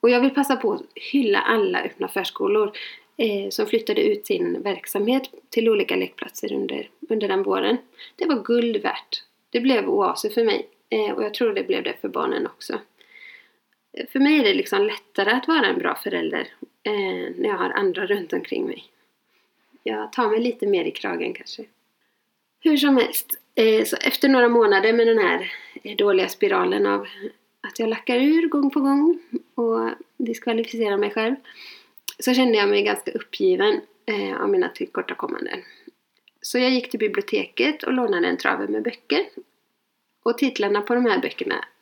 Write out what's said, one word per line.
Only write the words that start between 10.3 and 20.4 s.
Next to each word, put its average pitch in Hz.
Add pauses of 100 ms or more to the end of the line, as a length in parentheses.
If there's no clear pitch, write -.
för 233
mig. 208 (200)
Eh, 214
och 196
jag 208
tror 233
det 196
blev 185
det -
för -
barnen -
också. - (1300)
För 269
mig 294
är 262
det 196
liksom 202
lättare 208
att 254
vara 311
en 180
bra 165
förälder, 175 (340)
eh, 190
när 180
jag 196
har 185
andra 190
runt 190
omkring -
mig. - (1000)
Jag -
tar 226
mig 220